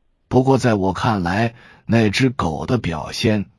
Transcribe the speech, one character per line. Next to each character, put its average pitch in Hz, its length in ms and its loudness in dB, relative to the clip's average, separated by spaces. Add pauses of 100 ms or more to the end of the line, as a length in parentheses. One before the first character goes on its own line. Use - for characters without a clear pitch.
(280)
不 127 160 2
过 135 160 2
在 117 160 2
我 95 180 0
看 104 300 -2
来， 104 320 -2 (300)
那 113 240 2
只 127 200 2
狗 80 360 -4
的 131 120 0
表 80 340 -6
现 107 360 0 (120)